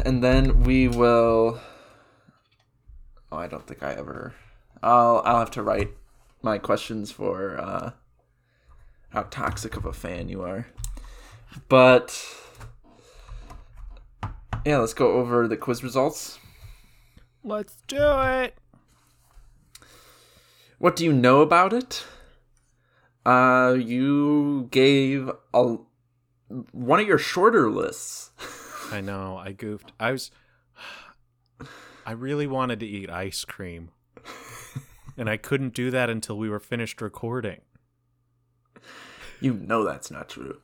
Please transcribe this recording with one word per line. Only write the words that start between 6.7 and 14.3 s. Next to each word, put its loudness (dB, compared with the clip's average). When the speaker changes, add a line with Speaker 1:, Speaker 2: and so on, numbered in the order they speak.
Speaker 1:
for, -6
uh, -6
how -6
toxic -8
of -8
a -8
fan -10
you -10
are. -8
But, 6